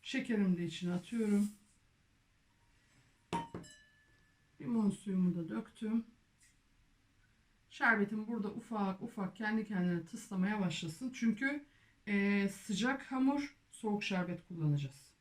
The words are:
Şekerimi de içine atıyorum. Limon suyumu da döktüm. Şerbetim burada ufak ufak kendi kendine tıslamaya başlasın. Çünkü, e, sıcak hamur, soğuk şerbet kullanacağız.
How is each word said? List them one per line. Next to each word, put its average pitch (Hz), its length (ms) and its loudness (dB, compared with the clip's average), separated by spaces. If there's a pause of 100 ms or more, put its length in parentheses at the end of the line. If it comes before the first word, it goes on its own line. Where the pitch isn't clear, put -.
(120)
Şekerimi 208 460 2
de 175 60 0
içine 175 280 -4
atıyorum. 208 580 2 (3000)
Limon 226 300 2
suyumu 185 440 0
da 170 140 -4
döktüm. 220 580 -4 (1600)
Şerbetim 214 560 4
burada 208 220 -2
ufak 202 540 -4
ufak 208 340 -6
kendi 214 300 -2
kendine 180 380 0
tıslamaya 202 560 -2
başlasın. 175 520 -4
Çünkü, 269 520 0 (420)
e, 202 420 2
sıcak 233 640 -2
hamur, 277 440 2 (140)
soğuk 208 340 -2
şerbet 175 440 -2
kullanacağız. 147 720 -2